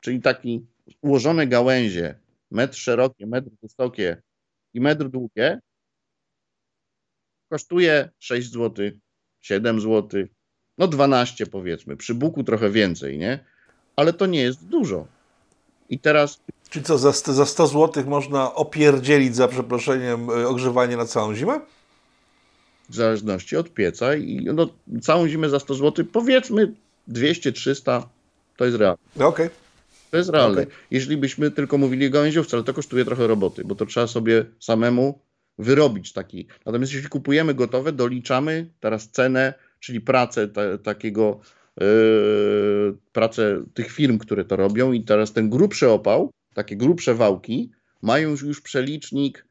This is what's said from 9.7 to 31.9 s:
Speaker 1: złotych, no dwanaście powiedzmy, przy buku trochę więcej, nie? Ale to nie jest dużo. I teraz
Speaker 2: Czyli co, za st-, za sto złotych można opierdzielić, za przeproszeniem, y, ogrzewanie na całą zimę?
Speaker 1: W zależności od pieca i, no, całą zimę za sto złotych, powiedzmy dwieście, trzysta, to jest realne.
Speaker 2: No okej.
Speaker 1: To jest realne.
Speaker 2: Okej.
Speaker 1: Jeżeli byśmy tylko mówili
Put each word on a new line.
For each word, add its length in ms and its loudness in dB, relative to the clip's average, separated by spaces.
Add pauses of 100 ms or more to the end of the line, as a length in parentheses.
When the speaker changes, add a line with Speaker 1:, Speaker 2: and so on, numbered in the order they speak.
Speaker 1:
złotych, 480 -2 (500)
no 100 2
dwanaście 580 0
powiedzmy, 500 -10
przy 180 -8
buku 300 -4
trochę 260 0
więcej, 480 0
nie? 260 -6 (520)
Ale 160 4
to 140 -2
nie 160 0
jest 240 -4
dużo. 400 -4 (840)
I 100 -6
teraz 420 0 (300)
Speaker 2:
Czyli 140 -10
co, 140 2
za 140 6
st-, 200 -4
za 140 4
sto 200 2
złotych 400 2
można 480 -2
opierdzielić, 840 4
za 120 4
przeproszeniem, 840 -2
y, 180 0
ogrzewanie 480 0
na 100 -2
całą 280 -2
zimę? 260 -2 (1300)
Speaker 1:
W 60 -20
zależności 640 -2
od 180 -4
pieca 420 0
i, 280 -6
no, 240 0 (340)
całą 260 2
zimę 200 -2
za 120 0
sto 140 -6
złotych, 360 0
powiedzmy 640 2 (340)
dwieście, 440 -2
trzysta, 560 -4 (480)
to 80 0
jest 120 2
realne. 220 4 (180)
Speaker 2:
No 100 4
okej. 240 2 (600)
Speaker 1:
To 60 -2
jest 140 0
realne. 320 4
Speaker 2:
Okej. 120 -6 (160)
Speaker 1:
Jeżeli 260 -2
byśmy 340 0
tylko 280 -2
mówili 280 2